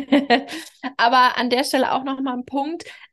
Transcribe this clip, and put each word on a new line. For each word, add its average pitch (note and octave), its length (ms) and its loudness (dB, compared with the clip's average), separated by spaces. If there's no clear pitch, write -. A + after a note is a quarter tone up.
<laughs> C#4 640 -4
aber B3 400 4
an B3 120 -2
der B3 140 0
Stelle - 300 0
auch C4 100 -2
noch C4+ 160 -6
mal C4+ 140 -4
ein B3 100 -8
Punkt. C#4+ 400 -6